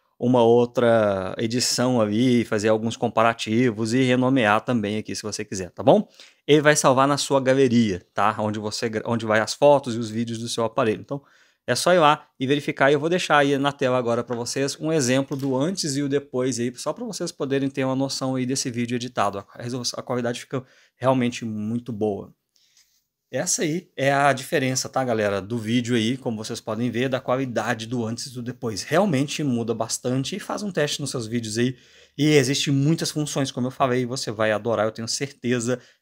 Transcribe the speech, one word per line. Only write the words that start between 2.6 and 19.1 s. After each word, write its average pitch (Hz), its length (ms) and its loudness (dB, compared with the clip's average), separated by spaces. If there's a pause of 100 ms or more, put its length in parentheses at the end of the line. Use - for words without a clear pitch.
alguns 110 280 0
comparativos 113 1000 0
e 131 80 4
renomear 127 580 4
também 107 380 -2
aqui, 104 160 -8
se - 80 -10
você 107 220 -8
quiser, 92 260 -8
tá - 120 -12
bom? 180 240 6 (380)
Ele 147 160 6
vai 151 140 6
salvar 135 320 4
na 143 100 2
sua 135 240 0
galeria, 120 720 2
tá? 107 280 2
Onde 107 180 -2
você 107 300 -6
gra-, 110 180 -4
onde 117 180 -2
vai 110 160 4
as 107 140 -2
fotos 135 400 4
e 113 40 -4
os 113 120 -6
vídeos 113 280 -4
do 117 100 -8
seu 117 160 -2
aparelho. 110 360 0
Então, 139 220 -10 (420)
é 123 100 0
só 175 200 2
ir 180 60 6
lá 151 260 4 (140)
e 131 80 -2
verificar. 143 420 2
E 151 40 6
eu 139 60 0
vou 156 80 -2
deixar 170 300 2
aí 143 200 4
na 139 120 2
tela 131 260 0
agora 117 280 0
pra 123 100 -6
vocês 135 460 -4
um 156 120 -4
exemplo 135 440 0
do 135 200 -2
antes 151 400 -2
e 143 60 -2
o 143 60 -2
depois 131 500 -2
aí, 123 160 -4
só - 180 -8
pra 220 120 -8
vocês 180 260 -8
poderem 139 400 -2
ter 135 140 -4
uma 131 100 -2
noção 135 400 -2
aí 127 100 -2
desse 131 280 -4
vídeo 120 240 -4
editado. 107 420 -2 (160)